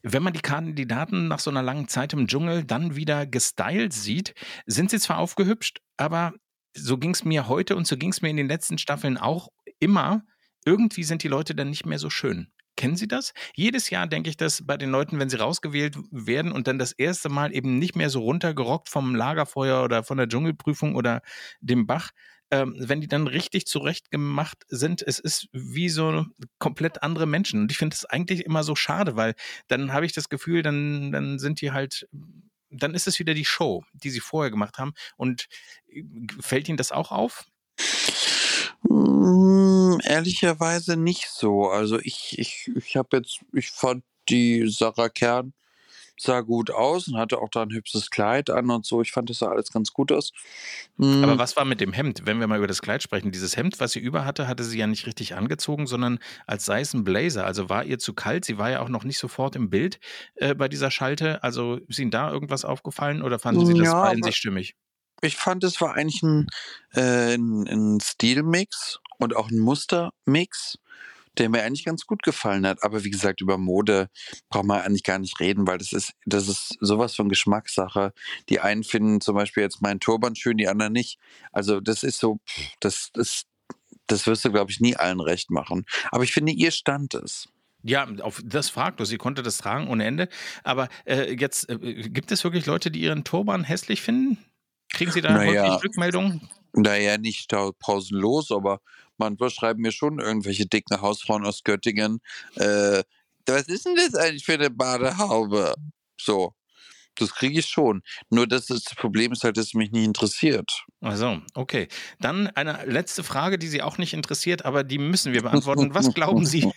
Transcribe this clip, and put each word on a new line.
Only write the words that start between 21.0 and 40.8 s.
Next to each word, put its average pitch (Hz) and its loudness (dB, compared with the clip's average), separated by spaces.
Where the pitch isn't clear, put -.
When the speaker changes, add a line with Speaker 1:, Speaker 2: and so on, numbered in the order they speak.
Speaker 1:
dem 120 2
Bach, 139 -2
ähm, 135 0
wenn 131 -2
die 147 -8
dann 147 0
richtig - -2
zurechtgemacht 147 -4
sind, 151 -2
es - -4
ist - -6
wie 131 -4
so 160 0
komplett - -2
andere 160 0
Menschen. 151 0
Und 107 0
ich - -4
finde 156 0
es - -6
eigentlich 175 -2
immer 160 0
so 151 -2
schade, 160 0
weil 113 0
dann 135 -2
habe 147 0
ich 160 -4
das - -6
Gefühl, 165 0
dann, 147 -2
dann 139 -2
sind 143 -4
die 143 -4
halt, 139 -6
dann 143 -2
ist 175 -2
es 180 -2
wieder 160 0
die 156 -2
Show, 117 0
die 143 -10
sie 120 -6
vorher 147 -2
gemacht 104 -2
haben. 139 -6
Und, 123 -2
äh, - -16
fällt 151 -2
Ihnen 151 -2
das - -2
auch - -4
auf? 226 -4
Speaker 2:
Mm, 190 8
ehrlicherweise 170 2